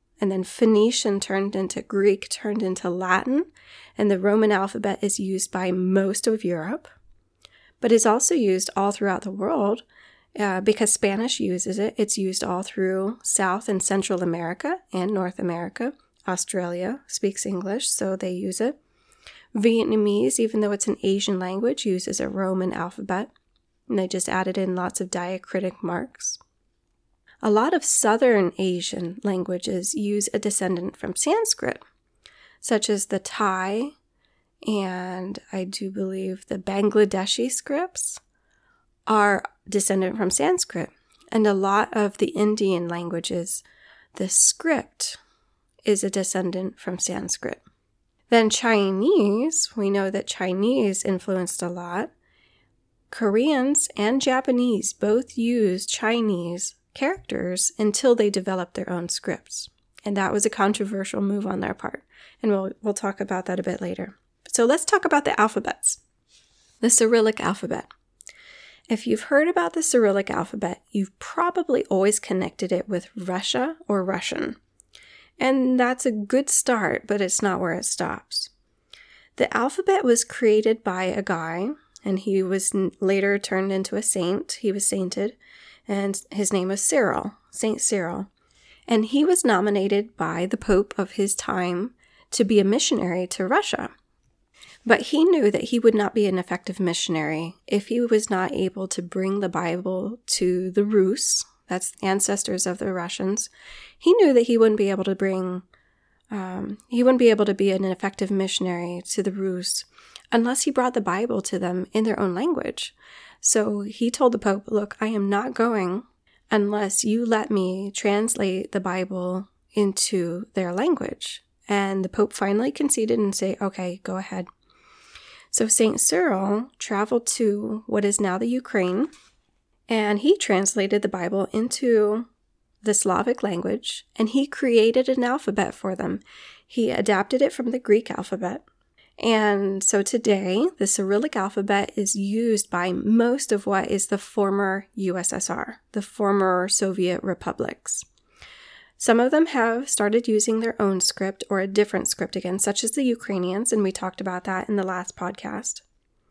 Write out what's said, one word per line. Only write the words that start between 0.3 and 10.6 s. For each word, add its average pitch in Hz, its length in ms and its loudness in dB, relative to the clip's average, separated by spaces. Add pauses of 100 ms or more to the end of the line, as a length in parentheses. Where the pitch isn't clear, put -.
then 190 120 -2
Phoenician 214 760 2
turned 196 360 -2
into 190 280 -4
Greek, 196 460 2
turned 214 340 -4
into 185 260 -4
Latin, 185 560 0 (520)
and 208 120 2
the 196 100 2
Roman 208 320 4
alphabet 202 500 -2
is 196 180 0
used 190 320 -4
by 185 200 -2
most 190 540 2
of 220 180 0
Europe, 175 440 -4 (920)
but 233 120 2
is 220 140 6
also 233 280 2
used 196 420 2
all 196 160 0
throughout 202 300 -2
the 196 100 -8
world, 208 520 0 (560)
uh, 190 220 -2